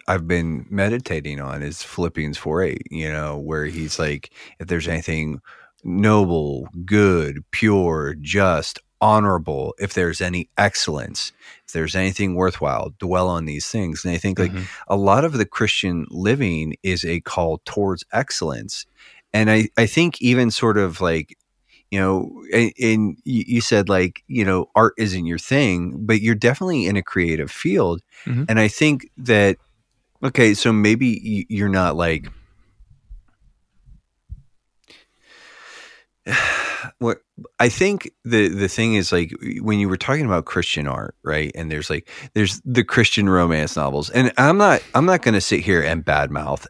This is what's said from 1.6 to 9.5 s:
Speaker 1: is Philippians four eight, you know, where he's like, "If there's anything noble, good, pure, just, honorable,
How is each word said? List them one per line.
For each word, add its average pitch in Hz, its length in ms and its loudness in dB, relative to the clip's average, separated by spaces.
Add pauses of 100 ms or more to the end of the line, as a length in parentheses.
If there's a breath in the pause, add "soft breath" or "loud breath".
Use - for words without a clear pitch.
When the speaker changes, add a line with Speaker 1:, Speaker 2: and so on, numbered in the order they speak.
Speaker 1:
is 76 200 -10
Philippians 76 540 -4
four 80 260 -2
eight, - 280 -4
you 78 200 -6
know, 76 260 -6
where 76 280 -6
he's 78 340 -8
like, 73 320 -4 (280 loud breath)
"If 85 80 -12
there's 85 200 -2
anything 78 520 -4 (440 soft breath)
noble, 87 840 2 (160)
good, 90 680 4
pure, 85 680 0
just, 85 600 0 (220)
honorable, 87 800 2